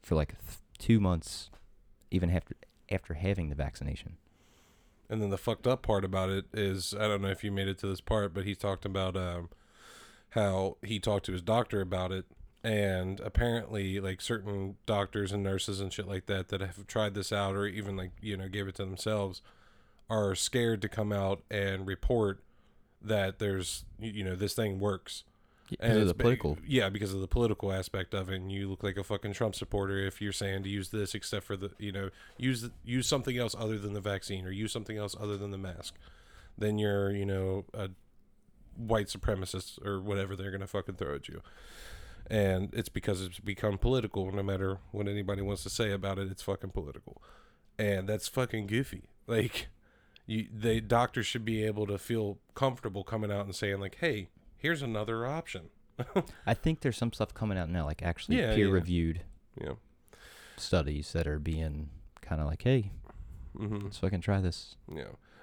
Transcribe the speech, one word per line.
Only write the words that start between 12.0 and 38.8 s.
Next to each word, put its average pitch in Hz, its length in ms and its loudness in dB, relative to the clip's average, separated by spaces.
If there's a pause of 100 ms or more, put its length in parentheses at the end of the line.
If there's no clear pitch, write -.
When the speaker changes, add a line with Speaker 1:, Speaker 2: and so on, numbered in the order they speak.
Speaker 2:
it, 95 140 -4 (360)
and 98 580 2
apparently, 107 800 2
like, 95 200 -4
certain 101 640 -2
doctors 101 480 0
and 101 100 2
nurses 98 380 0
and 95 100 -4
shit 98 160 -6
like 95 200 -4
that 95 220 -2
that 98 120 -4
have 98 260 -8
tried 104 280 0
this 98 180 -4
out 101 240 2
or 101 100 2
even, 101 300 -4
like, 92 140 -4 (100)
you 104 160 -4
know, 95 140 -6
gave 98 180 -4
it 95 60 -8
to 101 100 -4
themselves 98 560 -2 (720)
are 104 240 4
scared 113 480 2
to 107 60 0
come 104 240 0
out 98 380 2
and 98 360 0
report 98 560 2 (580)
that 98 380 2
there's, 95 480 -2 (120)
y-, 110 160 -6
you 101 100 -2
know, 95 120 -2
this 98 180 0
thing 104 240 0
works. 98 460 -2 (460)
Speaker 1:
Yeah, - 100 -6
Speaker 2:
And 117 120 6
Speaker 1:
'cause 110 40 8
of 107 60 8
Speaker 2:
it's 98 60 6
Speaker 1:
the 87 60 4
Speaker 2:
ba-, - 80 0
Speaker 1:
political. 117 440 4
Speaker 2:
yeah, 123 220 4
because 98 260 -2
of 95 60 -2
the 95 80 -4
political 110 440 4
aspect 95 420 -2
of 95 160 -2
it, 95 60 -2
and 95 140 -6
you 98 200 -2
look 95 120 -6
like 98 140 0
a 98 80 -2
fucking 101 300 -2
Trump 110 200 0
supporter 98 440 0
if 98 220 -2
you're 101 120 -2
saying 98 320 -2
to 98 40 -4
use 98 220 -4
this 104 240 -2
except 101 320 -4
for 101 100 -4
the, 98 220 -6
you 101 140 -6
know, 98 180 -4 (280)
use, 123 300 0 (160)
use 120 220 0
something 127 320 2
else 120 160 0
other 110 240 -2
than 101 140 -4
the 104 80 -4
vaccine 95 460 -2
or 92 40 -4
use 104 220 -2
something 107 240 -6
else 104 240 -4
other 104 160 -2
than 101 160 -4
the 95 60 -6
mask. 90 360 -8 (600)
Then 107 220 2
you're, 101 340 4
you 101 140 0
know, 95 480 0
a 98 160 -4 (840)
white 110 320 2